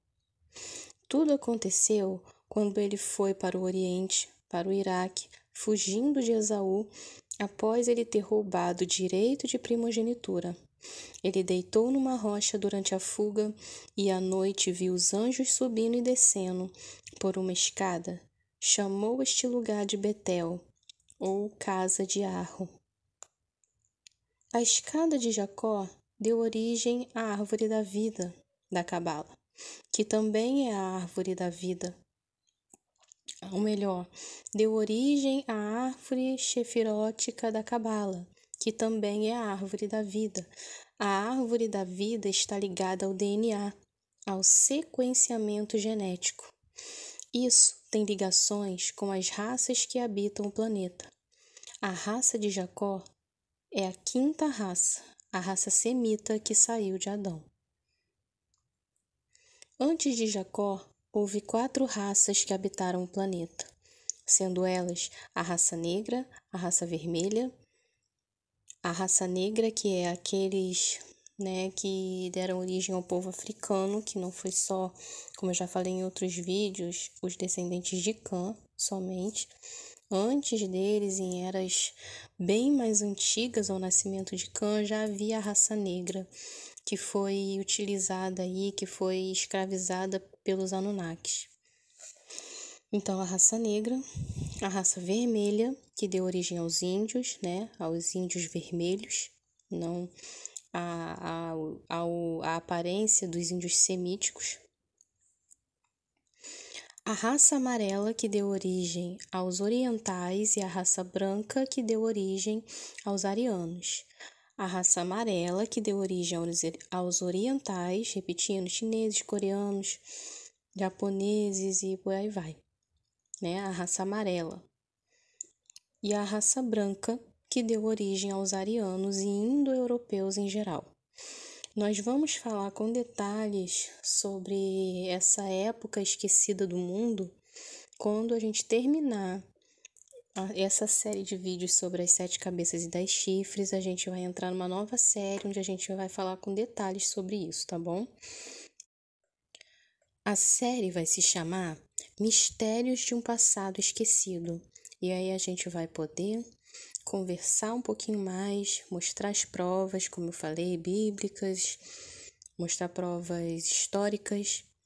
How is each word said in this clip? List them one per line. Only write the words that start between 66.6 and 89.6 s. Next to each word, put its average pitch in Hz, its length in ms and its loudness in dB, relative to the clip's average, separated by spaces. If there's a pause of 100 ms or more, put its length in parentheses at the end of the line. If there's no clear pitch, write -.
vermelha, 170 680 0 (1300)
a 180 80 -2
raça 185 360 2
negra, 214 440 2
que 208 240 0
é 175 140 2
aqueles, 190 880 0 (380)
né, 190 340 -2
que 185 640 -2
deram 185 260 0
origem 185 340 -2
ao 180 100 0
povo 180 260 -2
africano, 202 720 -2
que - 140 -6
não 185 140 -4
foi 185 200 -6
só, 185 420 0 (440)
como 190 140 0
eu 180 40 0
já 180 120 -2
falei 185 260 0
em 185 100 -2
outros 185 300 -2
vídeos, 185 800 -2 (100)
os 180 140 -4
descendentes 180 640 -2
de 214 120 2
Cã 196 420 -4 (220)
somente. 185 720 -2 (600)
Antes 220 580 2
deles, 196 520 2
em 180 260 -2
eras 185 480 0 (440)
bem 214 340 4
mais 226 300 6
antigas 208 680 0
ao 190 100 0
nascimento 190 560 0
de - 140 -6
Cã, 214 340 2
já 214 200 0
havia 214 340 0
a 220 40 -2
raça 208 340 4
negra, 185 520 -2 (560)
que - 140 -4
foi 196 600 -2
utilizada 190 840 -2
aí, 190 320 -2
que 196 120 -4
foi 185 460 -2
escravizada 190 880 -2 (240)